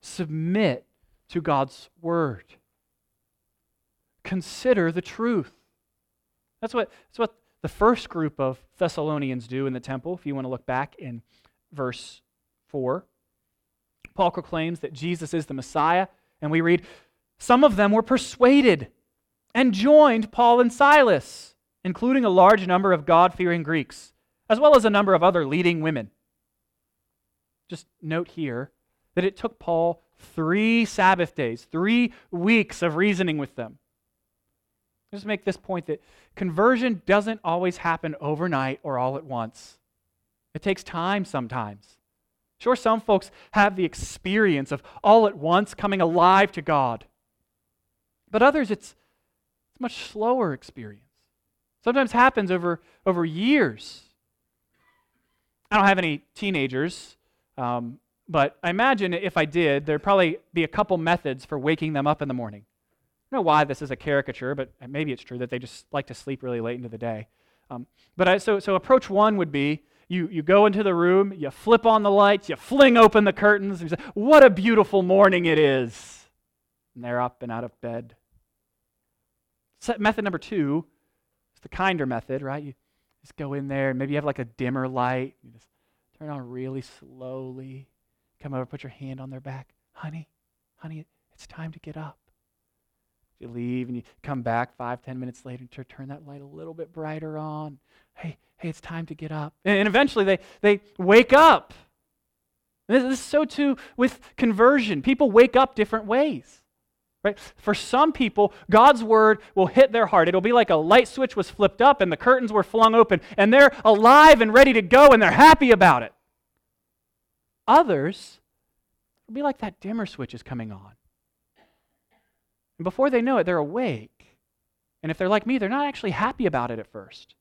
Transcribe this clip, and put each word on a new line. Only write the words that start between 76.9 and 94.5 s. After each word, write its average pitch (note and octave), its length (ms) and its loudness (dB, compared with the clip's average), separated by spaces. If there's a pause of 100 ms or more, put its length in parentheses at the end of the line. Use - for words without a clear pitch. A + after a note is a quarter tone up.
And A#2+ 80 -20
they're B2 180 -6
up B2 220 -8
and A#2+ 80 -12
out A#2 140 -8
of - 160 -18
bed. A#2 340 -12 (1700)
Se-, A#3 180 -8
method G#3+ 240 -2
number F#3+ 160 -6
two D#3+ 480 -6 (720)
is - 60 -20
the - 60 -20
kinder F3+ 380 -4
method, B2+ 340 -8
right? C#3 220 -12
You C#3 120 -18 (460)
just - 140 -20
go C#3 200 -12
in C#3 120 -10
there, C3+ 240 -4
and B2+ 80 -6
maybe C3+ 140 -6
you D3 40 -4
have, D3 80 -6
like, C#3 140 -6
a B2+ 60 -8
dimmer B2+ 420 -8
light. B2+ 560 -6
You B2 80 -20
just A2+ 160 -20 (500)
turn D3+ 120 -18
it D3 40 -14
on C3 160 -16
really C3 340 -12
slowly. C3 1080 -18 (500)
Come C#3 160 -14
over, C3 100 -8
put - 200 -18
your B2+ 60 -16
hand C3 300 -18
on C3 100 -18
their C3 100 -16
back. C3+ 340 -18 (160)
"Honey, D#3 380 -16 (480)
honey, D#3+ 280 -18 (280)
it's - 160 -20
time D#3+ 240 -16
to D#3+ 80 -20
get D3+ 160 -18
up." D#3 200 -16 (1200)
You A#2+ 80 -20
leave, B2 400 -10
and B2 80 -10
you A2+ 80 -14 (180)
come C3+ 200 -10
back A#2+ 340 -6